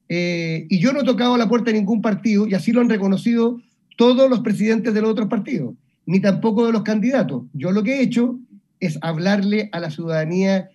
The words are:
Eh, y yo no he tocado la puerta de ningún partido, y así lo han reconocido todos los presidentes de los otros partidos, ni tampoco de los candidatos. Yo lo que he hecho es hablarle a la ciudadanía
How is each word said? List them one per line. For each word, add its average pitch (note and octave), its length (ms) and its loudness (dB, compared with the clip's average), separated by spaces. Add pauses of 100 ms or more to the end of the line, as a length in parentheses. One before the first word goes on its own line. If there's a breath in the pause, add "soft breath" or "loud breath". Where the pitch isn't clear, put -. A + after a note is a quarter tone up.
Eh, E3+ 600 -4
y F#3+ 100 2
yo A#3+ 140 2
no C#4+ 80 -2
he B3 40 -2
tocado B3 320 2
la A3+ 120 2
puerta A#3 220 0
de G#3+ 80 2
ningún G#3 240 0
partido, G#3+ 440 0
y F#3+ 80 -2
así A3+ 180 0
lo B3 80 4
han A#3+ 100 4
reconocido A3+ 680 0 (360)
todos B3+ 320 6
los A#3+ 120 2
presidentes A3 520 0
de G#3+ 80 0
los A3 100 2
otros G#3 180 -2
partidos, G#3 460 -6 (300)
ni F#3+ 160 0
tampoco G3+ 460 2
de A3+ 60 0
los A3 100 0
candidatos. G#3+ 680 -2
Yo D3+ 180 -4
lo G#3 120 0
que C4 160 -2
he C4 40 0
hecho A#3+ 360 0 (420)
es D#3 200 -4
hablarle G3 720 -2
a E3+ 80 -6
la D#3+ 100 -6
ciudadanía F3 840 -2